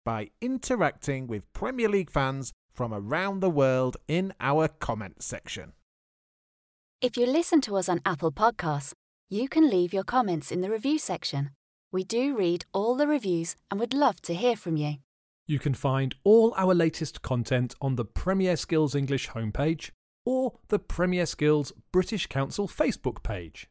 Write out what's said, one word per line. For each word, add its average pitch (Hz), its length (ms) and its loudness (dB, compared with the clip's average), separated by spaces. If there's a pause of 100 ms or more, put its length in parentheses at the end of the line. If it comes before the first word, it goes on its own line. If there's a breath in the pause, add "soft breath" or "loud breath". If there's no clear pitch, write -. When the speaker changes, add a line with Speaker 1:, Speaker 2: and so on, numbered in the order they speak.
Speaker 1:
by 110 240 -6 (100)
interacting 185 840 -2
with 110 260 -8
Premier 233 380 -2
League 196 220 0
fans 135 420 -2 (180)
from 117 220 -6
around 165 460 -4
the 185 100 2
world 131 480 2 (100)
in 185 320 -2
our 151 280 2
comment 107 560 -8
section. - 500 -12 (1300)
Speaker 2:
If 247 160 -2
you 240 80 4
listen 311 360 2
to 208 140 -4
us 185 140 2
on 175 160 0
Apple 170 260 0
Podcasts, 156 640 0 (380)
you 226 180 -2
can 320 180 6
leave 180 280 2
your 190 80 0
comments 196 480 0
in 180 100 -2
the 185 80 -2
review 254 300 0
section. 143 500 -4 (440)
We 185 120 -2
do 247 320 0
read 175 340 0
all 220 240 0
the 294 100 2
reviews 185 520 0 (120)
and 196 80 -4
would 226 160 -2
love 277 280 2
to - 120 -4
hear 226 220 2
from 165 220 -2
you. 147 180 -2 (500)
Speaker 3:
You 147 140 -2
can 139 140 0
find 135 500 0
all 226 320 6
our 185 180 4
latest 165 480 0
content 123 600 0
on 135 160 0
the 120 80 -2
Premier 185 500 0
Skills 156 400 0
English 139 360 -2
homepage 131 580 -2 (360)
or 254 280 0 (160)
the 202 100 0
Premier 180 460 0
Skills 151 480 2 (180)
British 180 360 0
Council 139 420 -4
Facebook - 540 -2
page. 90 480 -8